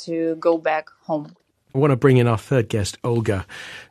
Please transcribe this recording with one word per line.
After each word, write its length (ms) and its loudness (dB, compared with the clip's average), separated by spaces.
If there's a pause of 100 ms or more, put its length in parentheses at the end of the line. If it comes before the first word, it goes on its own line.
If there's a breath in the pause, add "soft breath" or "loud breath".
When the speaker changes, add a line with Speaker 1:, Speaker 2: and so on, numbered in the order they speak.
Speaker 1:
to 300 -4
go 220 2
back 280 -2 (220)
home. 260 -6 (400)
Speaker 2:
I 40 0
want 120 4
to 60 4
bring 220 6
in 100 4
our 100 2
third 300 -2
guest, 340 -4
Olga, 440 -2 (440 loud breath)